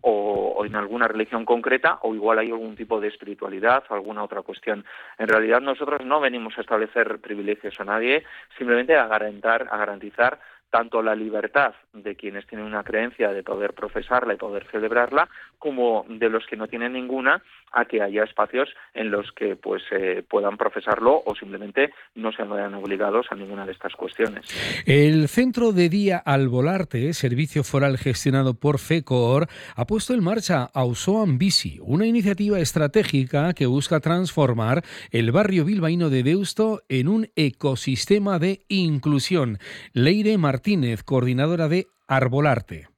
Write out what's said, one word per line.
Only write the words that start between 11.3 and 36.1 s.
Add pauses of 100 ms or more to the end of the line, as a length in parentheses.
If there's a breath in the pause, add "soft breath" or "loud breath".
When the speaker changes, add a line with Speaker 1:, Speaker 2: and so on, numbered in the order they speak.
Speaker 1:
de
quienes
tienen
una
creencia
de
poder
profesarla
y
poder
celebrarla, (300 loud breath)
como
de
los
que
no
tienen
ninguna, (320 soft breath)
a
que
haya
espacios (240 loud breath)
en
los
que,
pues,
eh,
puedan
profesarlo
o
simplemente (240 loud breath)
no
se
vean
obligados
a
ninguna
de
estas
cuestiones. (400 loud breath)
Speaker 2:
El
Centro
de
Día
al
Volarte,
servicio
foral
gestionado
por
fecor, (280 loud breath)
ha
puesto
en
marcha
Auzoan
Bizi,
una
iniciativa
estratégica
que
busca
transformar (280 loud breath)
el
barrio
bilbaíno
de